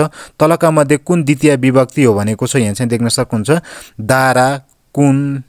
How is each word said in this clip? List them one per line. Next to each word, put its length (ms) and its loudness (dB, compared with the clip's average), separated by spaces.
तलका 320 2
मध्ये 260 2
कुन 260 -2
द्वितीय 320 2
विभक्ति 480 0
हो 100 4
भनेको 340 -2
छ। 80 -6
यहाँ 180 0
चाहिँ 160 -4
देख्न 180 -2
सक्नुहुन्छ, 440 -4
दारा, 600 0
कुन, 560 0